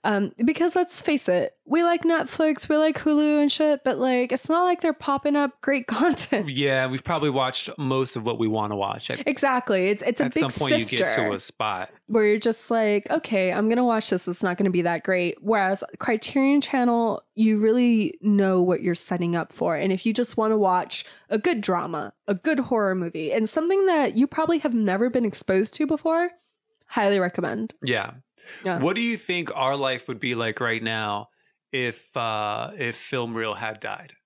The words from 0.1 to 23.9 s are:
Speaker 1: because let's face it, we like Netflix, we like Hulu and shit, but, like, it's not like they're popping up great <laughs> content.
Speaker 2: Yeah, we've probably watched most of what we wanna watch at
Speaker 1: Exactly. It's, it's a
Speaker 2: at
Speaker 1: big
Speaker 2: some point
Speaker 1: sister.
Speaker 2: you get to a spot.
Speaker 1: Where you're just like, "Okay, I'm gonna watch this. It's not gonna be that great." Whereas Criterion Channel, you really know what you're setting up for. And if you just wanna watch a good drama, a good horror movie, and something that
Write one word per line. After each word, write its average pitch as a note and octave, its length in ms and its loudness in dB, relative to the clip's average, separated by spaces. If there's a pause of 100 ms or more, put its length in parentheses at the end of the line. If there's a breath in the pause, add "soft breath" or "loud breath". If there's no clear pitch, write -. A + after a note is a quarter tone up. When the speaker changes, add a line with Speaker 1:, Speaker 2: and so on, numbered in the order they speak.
Speaker 1:
because E4 300 2
let's F4+ 260 0
face D4 280 0
it, F3 260 0 (100)
we D#4+ 160 2
like E4+ 220 2
Netflix, D#4 640 0
we D4+ 80 2
like D#4 240 2
Hulu D4+ 420 2
and D4 80 4
shit, D4+ 360 0
but, B3+ 140 0
like, B3 340 0
it's - 160 -6
not E4+ 160 4
like F4 160 2
they're D#4+ 100 2
popping C#4+ 460 0
up C#4+ 240 -2
great C4+ 260 -2
<laughs> - 0 -
content. B3+ 600 0
Speaker 2:
Yeah, C3+ 380 2
we've C3 180 -4
probably D3+ 240 0
watched C3 480 -2
most C3 400 -2
of A2 80 -8
what A#2 120 -2
we A2+ 120 0
wanna G#2+ 260 -2
watch G#2 340 -4
at - 160 -6
Speaker 1:
Exactly. B3 640 0
It's, G#3 180 -2
it's B3 140 -2
a - 60 0
Speaker 2:
at B3 80 -4
Speaker 1:
big D#4+ 80 0
Speaker 2:
some - 100 0
point C3+ 220 0
Speaker 1:
sister. A2+ 180 0
Speaker 2:
you B2 60 -2
get A2+ 180 0
to G#2 180 0
a F#2+ 60 -6
spot. F#2+ 500 -4 (180)
Speaker 1:
Where G#3+ 180 2
you're G#3 120 4
just A3 320 -2
like, G#3+ 400 0
"Okay, F#3+ 440 0
I'm G#3+ 160 0
gonna B3 160 2
watch A3 240 0
this. F3+ 180 0
It's F3+ 160 -4
not F3 140 0
gonna G3+ 140 2
be F3 100 2
that E3+ 220 -2
great." F3+ 380 0
Whereas G3 440 0 (140)
Criterion C4+ 600 2
Channel, A#3 640 0 (120)
you A3 240 4
really A3 600 4
know F#3+ 420 4
what F3+ 200 2
you're F3 140 0
setting E3+ 420 -2
up - 160 -6
for. - 240 0
And F#3+ 160 0
if F#3 120 -4
you A3+ 60 2
just A#3+ 240 -2
wanna A3 220 2
watch F#3 480 2 (240 loud breath)
a G#3+ 80 0
good A#3 240 0
drama, E3+ 500 -2 (160)
a G3+ 80 0
good D4 240 0
horror G#3+ 340 0
movie, E3 380 -4
and A3 180 0
something F#4+ 360 2
that D4+ 320 2